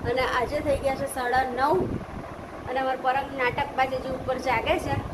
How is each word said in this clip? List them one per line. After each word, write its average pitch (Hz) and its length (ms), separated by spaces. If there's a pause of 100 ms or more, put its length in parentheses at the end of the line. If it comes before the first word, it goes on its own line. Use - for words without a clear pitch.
(100)
અને 262 120
આજે 247 380
થઈ 294 160
ગયા 269 180
છે 269 200
સાડા 254 280
નવ 262 320 (920)
અને 254 120
અમારું 262 220
પરમ 262 240 (100)
નાટક 262 400
બાજુ 262 200
જે 254 140
ઉપર 254 280
જાગે 247 400
છે 277 160 (180)